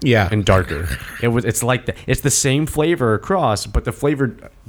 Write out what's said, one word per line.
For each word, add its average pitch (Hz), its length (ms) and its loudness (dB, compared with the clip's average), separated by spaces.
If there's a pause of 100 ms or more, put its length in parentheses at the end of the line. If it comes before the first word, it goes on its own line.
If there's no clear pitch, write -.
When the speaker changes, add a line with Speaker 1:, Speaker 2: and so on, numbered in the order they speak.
Speaker 1:
Yeah. 110 300 4
Speaker 2:
and 104 120 2
darker. 87 440 2 (160)
Speaker 1:
<laughs> - 180 -10
Speaker 2:
It 117 60 0
was, 117 160 0
it's - 180 -2
like 123 240 0
that. 113 100 -6 (100)
It's 127 160 -2
the 139 80 0
same 139 360 0
flavor 151 480 0
across, 131 520 0
but - 180 -2
the 123 80 -4
flavor 139 420 0 (340)